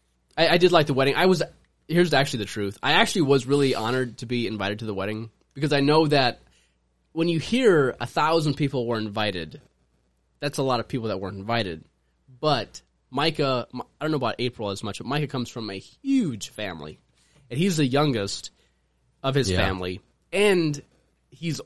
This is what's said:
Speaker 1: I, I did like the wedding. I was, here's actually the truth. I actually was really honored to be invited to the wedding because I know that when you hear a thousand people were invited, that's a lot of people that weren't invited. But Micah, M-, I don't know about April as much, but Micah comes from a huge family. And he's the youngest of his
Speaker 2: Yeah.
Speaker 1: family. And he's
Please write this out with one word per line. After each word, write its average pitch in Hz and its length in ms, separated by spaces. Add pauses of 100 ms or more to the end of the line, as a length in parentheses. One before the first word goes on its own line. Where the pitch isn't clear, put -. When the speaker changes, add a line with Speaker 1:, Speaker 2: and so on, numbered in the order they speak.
(380)
Speaker 1:
I, 165 120
I 170 80
did 175 140
like 160 160
the 151 60
wedding. 135 220
I 170 120
was, 175 140 (460)
here's 165 260
actually 135 260
the 104 60
truth. 101 380
I 143 100
actually 196 300
was 135 220
really 135 300
honored 120 440
to 127 60
be 120 220
invited 104 320
to 113 60
the 107 80
wedding 107 360 (240)
because 139 200
I 143 60
know 151 280
that 135 340 (720)
when 165 160
you 165 100
hear 180 640
a 120 40
thousand 156 500
people 135 300
were 117 120
invited, 104 640 (800)
that's 143 160
a 143 60
lot 127 180
of - 60
people 113 200
that 98 140
weren't 98 160
invited. 98 460 (580)
But 139 400 (280)
Micah, 143 640
M-, 123 80 (180)
I - 40
don't 156 80
know 156 60
about 117 220
April 117 320
as 98 120
much, 104 160
but 110 80
Micah 143 200
comes 123 220
from 110 200
a 98 100
huge 208 680
family. 82 500 (500)
And 117 80
he's 175 200
the 151 80
youngest 123 680 (720)
of 135 120
his 123 140
Speaker 2:
Yeah. 90 80
Speaker 1:
family. 95 440 (300)
And 175 480 (520)
he's 160 340